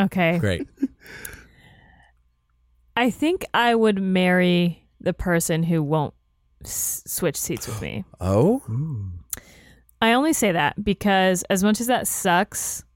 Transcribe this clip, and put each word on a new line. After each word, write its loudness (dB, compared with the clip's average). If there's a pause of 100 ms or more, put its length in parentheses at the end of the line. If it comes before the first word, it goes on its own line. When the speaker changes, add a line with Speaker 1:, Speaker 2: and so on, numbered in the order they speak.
Speaker 1:
Okay. 0
Speaker 2:
Great. -2
Speaker 1:
<laughs> -20 (2250)
I 2
think -2 (100)
I 4
would 2
marry 2 (160)
the -2
person 0
who 0
won't -2 (500)
s-, -8
switch -4
seats -8
with -10
me. -8
Speaker 2:
<gasps> -20
Oh? 2
Speaker 3:
Hmm. -6 (920)
Speaker 1:
I 4
only 2
say 0
that -2
because 2
as 2
much 2
as -4
that 0
sucks -2 (120)